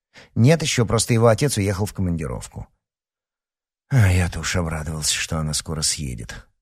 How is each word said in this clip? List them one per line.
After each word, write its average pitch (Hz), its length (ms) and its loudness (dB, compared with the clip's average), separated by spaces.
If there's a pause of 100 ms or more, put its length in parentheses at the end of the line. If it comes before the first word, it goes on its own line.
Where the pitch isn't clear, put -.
(340)
Нет 147 280 6
ещё, 127 240 0
просто 113 280 0
его 113 140 6
отец 117 300 2
уехал 101 280 -2
в - 80 -8
командировку. 80 760 -6 (1200)
"А 107 220 4
я-то 90 280 0
уж - 160 -4
обрадовался, 80 580 -4
что - 240 -4
она 78 160 -2
скоро 78 280 -6
съедет", — 64 680 -6 (140)